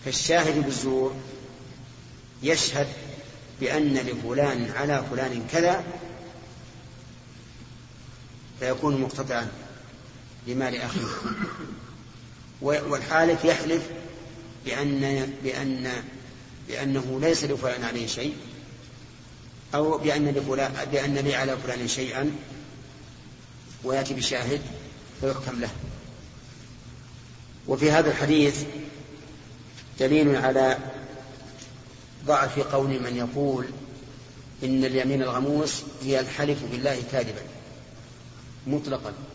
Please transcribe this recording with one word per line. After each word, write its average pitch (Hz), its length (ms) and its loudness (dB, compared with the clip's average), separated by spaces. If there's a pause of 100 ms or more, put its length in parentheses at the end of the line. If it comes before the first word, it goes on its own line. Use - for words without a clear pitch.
فالشاهد 156 600 4
بالزور 131 500 2 (1300)
يشهد 143 440 4 (720)
بأن 139 340 4
لفلان 123 760 2
على 135 400 2
فلان 123 420 -2
كذا، 170 320 4 (2750)
فيكون 135 400 2
مقتطعا 127 480 -2 (1000)
لمال 123 300 0
أخيه، 123 300 -2 (1600)
و-، 147 280 2
والحالف 160 540 6
يحلف 165 380 6 (840)
بأن، 139 680 2 (120)
بأن، 131 480 0 (760)
بأنه 131 520 0
ليس 156 240 6
لفلان 127 400 0
عليه 117 220 -2
شيء، 294 300 -2 (1400)
أو 151 240 4
بأن 147 300 4
لفلان، 135 440 2 (200)
بأن 139 220 2
لي 139 200 2
على 131 220 2
فلان 123 320 -2
شيئا، 131 480 0 (1500)
ويأتي 135 300 2
بشاهد 127 460 0 (600)
فيحكم 131 400 0
له. 120 100 -2 (2000)
وفي 135 220 6
هذا 151 200 8
الحديث 147 540 6 (1400)
دليل 143 360 8
على 131 420 6 (1500)
ضعف 139 320 4
قول 135 440 2
من 123 140 -2
يقول 123 500 2 (1000)
إن 131 200 6
اليمين 131 380 4
الغموس 139 600 2 (200)
هي 135 180 4
الحلف 147 380 2 (120)
بالله 123 320 0 (100)
كاذبا 110 300 0 (1200)
مطلقا 135 460 -2 (220)